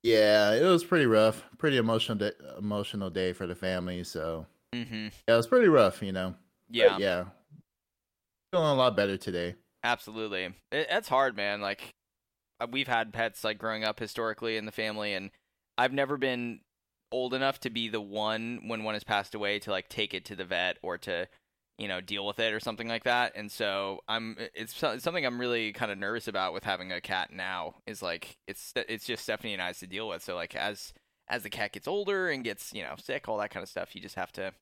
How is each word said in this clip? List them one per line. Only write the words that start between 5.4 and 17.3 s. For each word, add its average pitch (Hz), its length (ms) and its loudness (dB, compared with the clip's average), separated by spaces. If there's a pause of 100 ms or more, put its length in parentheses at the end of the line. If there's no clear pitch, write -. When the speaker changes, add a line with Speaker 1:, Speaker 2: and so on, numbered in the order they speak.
Speaker 1:
pretty 247 200 8
rough, 123 340 8
you 95 120 -4
know. 92 200 -2 (360)
But 113 60 -8
Speaker 2:
Yeah. 101 220 8
Speaker 1:
yeah. 92 280 2 (1300)
Feeling 165 160 4
a 143 60 6
lot 127 200 6
better 98 220 4
today. 90 380 -4 (280)
Speaker 2:
Absolutely. 107 720 -2 (180)
It, 151 180 0
that's 208 200 -2
hard, 131 260 4
man. 101 260 -2
Like, 101 320 -6 (680)
uh, 120 100 -2
we've 131 160 0
had 113 240 0
pets, 113 320 -4
like, 107 140 -2
growing 110 260 -4
up 107 160 -2
historically 113 580 -4
in 107 80 -4
the 107 60 -8
family, 107 420 -4
and 95 180 -6 (460)
I've 127 160 4
never 139 240 0
been 123 420 -2 (520)
old 127 220 -2